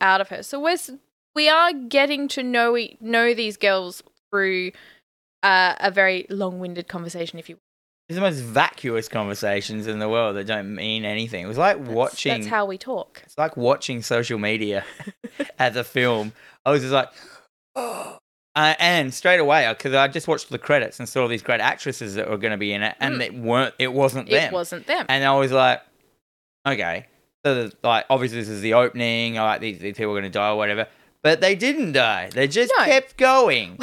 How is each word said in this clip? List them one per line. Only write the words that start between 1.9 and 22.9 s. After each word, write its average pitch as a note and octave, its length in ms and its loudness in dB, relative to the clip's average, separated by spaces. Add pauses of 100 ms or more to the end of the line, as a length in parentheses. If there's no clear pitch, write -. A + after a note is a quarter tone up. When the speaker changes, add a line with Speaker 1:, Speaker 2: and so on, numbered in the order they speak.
Speaker 1:
to C4+ 120 -6
know A#3+ 340 2
e-, A#3 240 -6
know A#3 360 2
these G#3+ 220 -4
girls F#3+ 440 0 (300)
through, F#3+ 400 0 (720)
uh, F#3 360 6
a G3 120 2
very F#3+ 400 2
long-winded F3+ 560 -6
conversation, E3+ 500 -10
if E3 120 -16
you E3+ 100 -20 (500)
Speaker 2:
It's E3 60 -8
the F#3 60 -4
most F3 180 0
vacuous A#2 680 -2
conversations G#2 800 -4
in G#2+ 140 -6
the G#2+ 100 -2
world A2 280 0
that G2 80 -6
don't G#2 280 -6
mean A2 320 -4
anything. G#2+ 380 -6
It F#2 40 -10
was A2+ 120 -6
like F#3+ 180 2
Speaker 1:
That's, C3+ 140 -10
Speaker 2:
watching B2+ 420 -2
Speaker 1:
that's A2+ 140 -6
how G#3+ 180 -2
we F#3+ 140 -8
talk. - 460 -10
Speaker 2:
It's - 120 -20
like D#3 180 -2
watching B2 460 0
social A#2 380 -2
media G#2 440 -2 (380)
<laughs> - 380 -10
as B2 160 2
a B2 80 -4
film. A#2 480 0 (340)
I C3+ 60 2
was D3 100 4
just C3 120 -4
like, C3 160 2 (340)
<gasps> - 320 -20
"Oh." A#3 420 -8 (380)
Uh, D#3 240 4
and E3+ 340 2
straight F3+ 260 4
away, D3 280 4
uh, A2+ 80 0
'cause C3+ 180 -4
I C#3 140 6
just D3 200 -6
watched D#3 220 -2
the B2+ 80 -6
credits C3+ 420 0
and A#2+ 80 -10
saw C3 140 -2
all A#2+ 60 2
these A#2 160 -4
great A#2 180 0
actresses A#2+ 540 -4
that G#2 120 -4
were G#2+ 120 -2
gonna G#2+ 180 -2
be G#2 160 -2
in G2+ 80 -4
it, G#2 180 -4